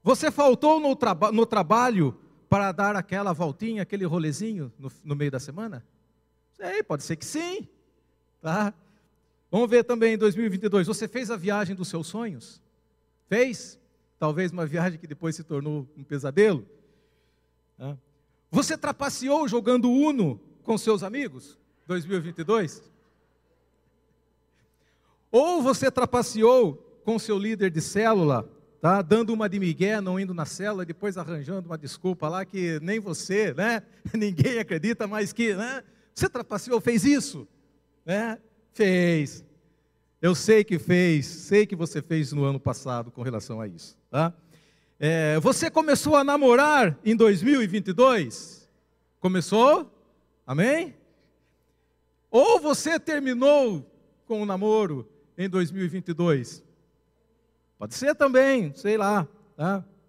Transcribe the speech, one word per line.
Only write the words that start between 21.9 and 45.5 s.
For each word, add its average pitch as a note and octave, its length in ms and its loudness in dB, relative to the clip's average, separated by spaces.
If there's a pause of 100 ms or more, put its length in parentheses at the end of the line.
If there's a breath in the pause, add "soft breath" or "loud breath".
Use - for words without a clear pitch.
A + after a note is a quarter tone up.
mil F#3+ 120 -4
e E3+ 40 -2
vinte E3 180 -12
e D#3+ 60 -8
dois? G3 440 -2 (2500)
Ou D#4 320 4
você B3+ 300 0
trapaceou A#3+ 840 2 (280)
com A3 160 -2
seu G#3 180 -4
líder G3+ 340 -2
de D#3 100 -4
célula, F#3+ 680 0 (320)
tá? F#3+ 200 4
Dando G#3+ 320 0
uma A3 140 -2
de G3 120 -4
migué, F#3+ 420 -2
não F#3 180 -4
indo F#3 140 -8
na D#3+ 120 -6
célula, G3 380 -8
e - 20 -8
depois F#3 320 -8
arranjando E3 500 -10
uma D#3+ 100 -10
desculpa D#3 520 -6
lá F#3 160 -6
que F3 360 -4
nem G3+ 180 -4
você, F#3+ 540 -2
né? G#3+ 280 -2 (180 soft breath)
<laughs> - 140 -12
Ninguém G#3+ 460 0
acredita, G#3 480 -4
mas G#3 240 -6
que, A3+ 240 -2
né? B3 280 -8 (300 soft breath)
Você F#4+ 160 -2
trapaceou, A3+ 520 -4
fez A#3 240 2
isso? B3 420 0 (580)
Né? A3 340 -4 (340)
Fez. F3 680 2 (800)
Eu F3 140 4
sei G#3+ 280 4
que F#3 140 -2
fez, E3+ 480 2
sei G#3 400 2
que G3+ 100 -8
você D#3 260 -6
fez D#3 320 -4
no C#3+ 100 0
ano C#3 160 0
passado A#2+ 500 -6
com B2 120 -16
relação A#2 400 -8
a G#2+ 60 -10
isso, E2+ 300 -18 (120)
tá? D#3+ 240 0 (640 soft breath)
É, D#3 400 2
você C4 320 2